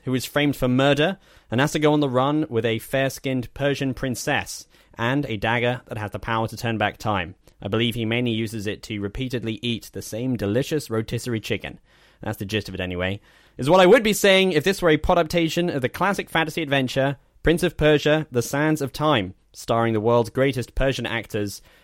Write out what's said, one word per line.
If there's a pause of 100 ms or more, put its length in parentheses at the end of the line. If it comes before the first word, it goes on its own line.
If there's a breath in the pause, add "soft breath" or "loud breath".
who
is
framed
for
murder (340 soft breath)
and
has
to
go
on
the
run
with
a
fair-skinned
Persian
princess (320 soft breath)
and
a
dagger
that
has
the
power
to
turn
back
time. (260 soft breath)
I
believe
he
mainly
uses
it
to
repeatedly
eat
the
same
delicious
rotisserie
chicken. (400 soft breath)
That's
the
gist
of
it
anyway. (380 soft breath)
Is
what
I
would
be
saying
if
this
were
a
podaptation
of
the
classic
fantasy
adventure, (260)
Prince
of
Persia,
The
Sands
of
Time, (180)
starring
the
world's
greatest
Persian
actors, (220 soft breath)